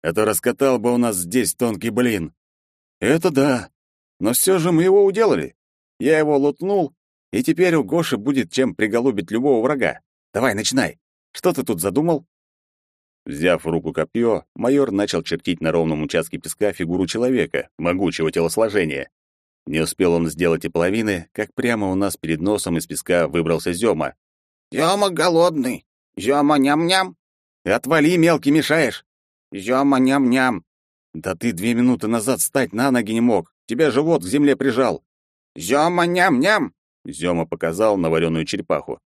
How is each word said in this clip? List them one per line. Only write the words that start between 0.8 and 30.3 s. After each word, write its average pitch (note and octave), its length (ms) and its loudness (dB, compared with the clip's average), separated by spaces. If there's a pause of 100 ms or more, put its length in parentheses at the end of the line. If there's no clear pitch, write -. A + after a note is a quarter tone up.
у B2 40 0
нас A#2 200 0
здесь F#2 380 -2
тонкий A2+ 360 -4
блин». G#2+ 420 -2 (680)
«Это D#3+ 300 2
да. C3+ 400 0 (500)
Но A2 120 0
всё F#3 260 2
же E3+ 140 0
мы E3 100 4
его F#3+ 220 6
уделали. F3 500 2 (460)
Я D3+ 180 4
его D3+ 180 2
лутнул, D#3 580 0 (380)
и B2+ 100 0
теперь E3 320 2
у C#3 100 2
Гоши D#3+ 320 -2
будет A#2 360 -2
чем B2 220 0
приголубить G#2+ 560 -2
любого A#2+ 320 2
врага. B2 380 -2 (320)
Давай, A#2 220 0
начинай. G#2+ 440 -2 (340)
Что - 200 0
ты C3 120 -4
тут F#2+ 160 -4
задумал?» C3+ 460 -2 (1000)
Взяв D#2+ 380 -2
в E2 40 -4
руку D#2+ 240 -4
копьё, A2 520 -2 (100)
майор C3 360 0
начал G2 320 -2
чертить E2+ 380 -6
на D#2+ 100 -2
ровном D#2+ 320 -2
участке D#2+ 360 -4
песка - 340 -4
фигуру F2+ 340 -4
человека, A#2 680 -2
могучего E2 560 -2
телосложения. E2 760 -2 (560)
Не D2+ 140 -2
успел E2+ 340 0
он E2 160 0
сделать E2 340 0
и D#2+ 60 -6
половины, F#2 640 -2
как G#2+ 220 -6
прямо A2+ 360 -2
у F#2 40 -2
нас G2 220 -2
перед D#2+ 240 -6
носом F#2 380 -2
из D#2+ 80 -6
песка E2 420 -2
выбрался E2 440 -2
Зёма. E2+ 420 -2 (580)
«Зёма F#3+ 380 0
голодный! E3 760 0 (320)
Зёма C#3+ 400 2
ням-ням!» E3+ 600 0 (480)
«Отвали, D3 520 2
мелкий, D#3+ 340 4
мешаешь!» D3 540 2 (480)
«Зёма C3 460 2
ням-ням!» C3 640 2 (480)